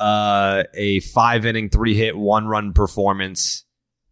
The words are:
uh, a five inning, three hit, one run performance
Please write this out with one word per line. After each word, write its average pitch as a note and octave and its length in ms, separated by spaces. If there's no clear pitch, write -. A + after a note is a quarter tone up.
uh, G2+ 640
a G2+ 260
five A#2 460
inning, A2 220
three A2+ 260
hit, A2 220
one G#2+ 320
run G#2 240
performance G2 920